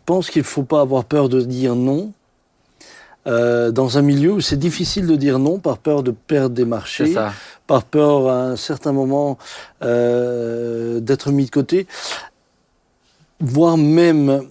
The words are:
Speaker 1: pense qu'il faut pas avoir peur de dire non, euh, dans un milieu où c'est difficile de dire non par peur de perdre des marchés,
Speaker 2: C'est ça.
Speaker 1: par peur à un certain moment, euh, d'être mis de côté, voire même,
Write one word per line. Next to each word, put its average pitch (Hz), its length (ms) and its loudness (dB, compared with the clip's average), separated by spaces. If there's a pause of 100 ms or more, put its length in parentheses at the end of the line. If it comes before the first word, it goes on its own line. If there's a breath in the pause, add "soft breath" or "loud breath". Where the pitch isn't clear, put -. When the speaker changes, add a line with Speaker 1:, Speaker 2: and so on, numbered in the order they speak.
Speaker 1:
pense 180 240 0
qu'il 151 140 0
faut - 200 -4
pas 151 180 2
avoir 131 240 0
peur 143 240 2
de 127 120 2
dire 127 340 -2
non, 139 380 -2 (1160 loud breath)
euh, 120 420 0
dans 127 260 0
un 143 40 4
milieu 143 320 2
où 202 80 0
c'est - 160 -2
difficile 175 500 -2
de 160 80 4
dire 139 240 0
non 156 200 0
par 139 180 -2
peur 147 260 0
de 123 80 -2
perdre 135 440 -2
des 123 100 2
marchés, 117 400 -4
Speaker 2:
C'est 160 80 0
ça. 107 180 -2 (360 loud breath)
Speaker 1:
par 127 180 2
peur 147 420 2
à 127 200 0
un 127 100 -4
certain 147 340 -6
moment, 139 460 0 (460 loud breath)
euh, 120 1160 -2
d'être 135 320 -2
mis 139 140 2
de 120 60 -12
côté, 185 360 0 (1500 loud breath)
voire 160 380 2
même, 151 720 4